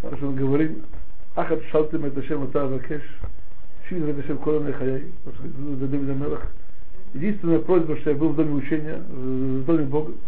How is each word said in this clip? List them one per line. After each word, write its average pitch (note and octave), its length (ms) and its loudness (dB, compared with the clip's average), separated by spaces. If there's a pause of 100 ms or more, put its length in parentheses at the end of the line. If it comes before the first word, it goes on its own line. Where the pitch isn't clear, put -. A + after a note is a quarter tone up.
То, - 140 -2
что C#3 100 -2
мы C3+ 80 0
говорим, C#3+ 480 0 (520)
«Ахат E3+ 360 0
шалтым D3+ 340 0
это C#3 200 0
шем D3 180 0
ата C#3 220 0
авакеш, C3+ 380 0 (840)
шин E3 200 0
это C#3+ 180 0
шем C#3+ 120 0
колон D3+ 300 0
эхаяй», C3 420 0 (140)
то, C3 80 0
что C3 120 -2
говорит C3+ 460 0
Давид C#3 180 0
ха-Мелех. C#3 380 0 (680)
Единственная E3+ 460 2
просьба, D#3 360 2
что C3+ 140 0
я C#3+ 60 2
был D#3+ 140 2
в D3+ 60 2
доме D3+ 160 2
учения, D3+ 460 0 (100)
в, C3 540 0
в - 20 0
доме D#3 200 2
Бога D3+ 280 0 (160)